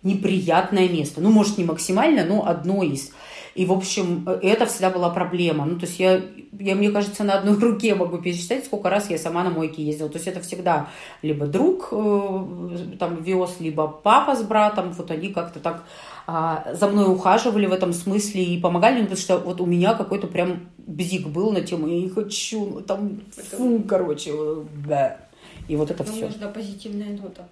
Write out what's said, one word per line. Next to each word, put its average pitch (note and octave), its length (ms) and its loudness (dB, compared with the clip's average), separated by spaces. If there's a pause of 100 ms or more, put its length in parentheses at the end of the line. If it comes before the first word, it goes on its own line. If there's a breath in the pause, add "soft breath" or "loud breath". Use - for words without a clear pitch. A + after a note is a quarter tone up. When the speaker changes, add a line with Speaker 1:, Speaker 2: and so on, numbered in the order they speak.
Speaker 1:
неприятное F#3 840 2
место. D#3 340 -2
Ну, G3+ 80 6
может, G#3+ 260 6
не F3 80 0
максимально, F#3+ 640 2
но G3+ 200 2
одно E3+ 360 0
из. C#3 300 -2 (440 loud breath)
И, F#3 100 2
в F3+ 60 4
общем, F3+ 560 0
э, F#3 140 0
это A3+ 240 4
всегда F#3+ 240 0
была F3 200 2
проблема. F3 560 0
Ну, E3+ 120 -2
то F3 60 -6
есть - 140 -8
я, F#3 240 6 (360)
я, F#3+ 180 -2
мне G#3 140 4
кажется, G#3 340 -2
на G3+ 100 4
одной G3+ 240 4
<laughs> - 0 -
руке A3 380 4
могу F3 220 -2
пересчитать, F3 460 -4
сколько G3+ 240 -2
раз G3+ 220 0
я E3 80 -2
сама E3+ 240 -2
на F3+ 80 0
мойке D#3+ 320 -4
ездила. D3+ 260 -4
То D3+ 100 -8
есть F3 100 -6
это F#3 120 -6
всегда F3 480 -2 (320 loud breath)
либо D3 260 -2
друг, D4+ 440 2
э, F#3+ 1080 -2
там F3 240 -2
вёз, F3+ 380 0
либо D#3 280 -2
папа C4 480 4
с A#3 60 -2
братом. G#3 500 2
Вот E3+ 180 -10
они E3 180 -6
как-то E3+ 300 -6
так, E3 260 -6 (440 loud breath)
а, E3 440 -2
за F#3+ 160 2
мной G3+ 240 4
ухаживали G#3 540 4
в F#3 60 2
этом F#3 200 0
смысле F#3+ 520 0
и F3 160 0
помогали, F#3+ 380 4
ну, A3+ 40 4
потому F#3+ 180 -2
что F3+ 180 2
вот F3 220 -4
у F3+ 60 0
меня F3 280 4
какой-то G3 340 -4
прям F3 320 -2 (180)
бзик E3 480 -6
был F3 240 0
на F#3+ 100 0
тему: D#3+ 280 -4
«Я E3+ 120 0
не F#3 80 -2
хочу, G#3 580 -4
ну, - 160 -8
там, G3+ 380 -4 (160)
Speaker 2:
Это - 200 -14
Speaker 1:
фу, A#3+ 300 2
короче, F3 460 0
э, D3+ 300 -4 (260)
да». C#3+ 280 2 (520 loud breath)
И D3+ 80 -2
вот D3+ 140 0
это - 140 -4
Speaker 2:
Нам - 100 -6
Speaker 1:
всё. A3 120 -6
Speaker 2:
нужна G#3 220 -8
позитивная G#3 680 -10
нота. F#3 360 -14